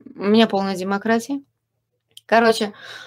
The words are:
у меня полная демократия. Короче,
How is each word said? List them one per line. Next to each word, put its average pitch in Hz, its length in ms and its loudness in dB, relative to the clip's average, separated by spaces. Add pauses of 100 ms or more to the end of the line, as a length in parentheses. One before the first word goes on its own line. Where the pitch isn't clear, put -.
(160)
у 180 60 -12
меня 214 240 4
полная 196 300 -4
демократия. 220 640 -4 (800)
Короче, 220 480 2 (340)